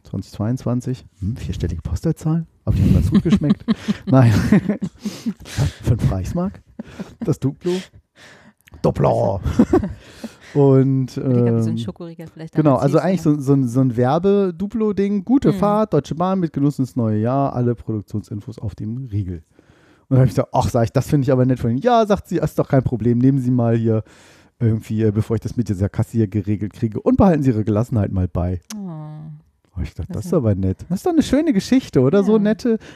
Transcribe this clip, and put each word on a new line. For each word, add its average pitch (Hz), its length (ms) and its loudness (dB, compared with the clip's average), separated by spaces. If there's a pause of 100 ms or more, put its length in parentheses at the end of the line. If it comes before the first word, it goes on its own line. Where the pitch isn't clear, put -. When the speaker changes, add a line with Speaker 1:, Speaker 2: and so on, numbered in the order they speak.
Speaker 1:
zwanzig - 300 -10
zweiundzwanzig. 123 760 -4 (140)
Hm, 95 160 -4
vierstellige - 480 -6
Postleitzahl? 165 640 -4 (180)
Aber - 100 0
die - 60 2
haben - 140 4
ganz - 160 2
gut 202 100 4
geschmeckt. 165 420 2 (220)
Speaker 2:
<laughs> - 220 -4
Speaker 1:
Nein. 120 260 6
<laughs> - 1500 -2
Fünf - 280 2
Reichsmark? 170 480 -4 (640)
Das 165 160 -2
Duplo? 175 440 -4 (1000)
Duplo. 117 640 0
<laughs> - 1080 -2
Und, 135 640 2
Speaker 2:
Und 131 180 0
die 120 80 4
gab 117 140 2
es 113 80 0
so 110 40 0
ein 110 40 -2
Speaker 1:
ähm, 113 40 -4
Speaker 2:
Schokoriegel 165 500 -12
vielleicht 160 280 -16
Speaker 1:
genau, 151 160 4
Speaker 2:
damals 127 120 2
Speaker 1:
also 143 140 2
Speaker 2:
hieß, 147 80 0
Speaker 1:
eigentlich 180 220 0
Speaker 2:
oder? 151 80 4
Speaker 1:
so, 147 60 -8
so 135 120 2
ein, 135 140 2
so 123 140 0
ein 127 160 0
Werbe-Duplo-Ding. 196 1300 0
„Gute 233 280 2
Speaker 2:
Hm. 196 80 -2
Speaker 1:
Fahrt, 208 340 0
Deutsche 151 220 -2
Bahn, 185 240 -2
mit 165 140 -4
Genuss 139 260 0
ins 131 160 -4
neue 110 240 0
Jahr. 135 340 0
Alle 120 220 0
Produktionsinfos 110 840 -8
auf 104 160 -8
dem 120 380 -10
Riegel.“ 92 260 -4
Und 78 60 -16 (720)
dann 127 40 6
hab 131 60 6
ich 120 60 2
gesagt, - 220 -2
„Ach“, 127 160 2
sag 117 160 2
ich, - 60 -8
„das 127 160 0
finde 143 180 0
ich 139 60 2
aber 127 140 4
nett 127 140 0
von 120 100 -2
Ihnen.“ 127 120 -2
„Ja“, 233 260 2
sagt 202 220 0
sie, 175 80 -2
„ist - 200 -2
doch 151 100 0
kein 135 160 2
Problem. 117 360 0
Nehmen 135 200 2
Sie 123 120 -2
mal 117 260 2
hier 110 260 0 (560)
irgendwie, 110 440 0
äh, 107 80 4
bevor 110 240 -2
ich 104 60 -4
das - 140 -8
mit 117 140 -2
dieser 98 180 0
Kasse - 300 -4
hier 110 100 2
geregelt 104 460 -4
kriege. 107 260 -4
Und - 180 2
behalten 160 260 4
Sie 131 80 4
Ihre 107 120 0
Gelassenheit 104 480 0
mal 92 160 0
bei.“ 90 320 -4 (160)
Speaker 2:
Oh. 208 40 -12 (960)
Speaker 1:
Oh, 85 40 -6
ich 78 120 -8
dachte, 82 180 -10
das 131 60 -8
Speaker 2:
Das 104 80 -8
Speaker 1:
ist 175 60 -6
Speaker 2:
ja 180 80 2
Speaker 1:
aber 107 160 2
nett. 95 240 -2 (100)
Das 185 100 -2
ist - 60 -10
doch 359 60 2
eine 320 120 0
schöne 302 300 0
Geschichte, 196 480 0
oder? 180 220 4
So 208 100 2
Speaker 2:
Ja. 220 60 4
Speaker 1:
nette. 214 400 0 (160)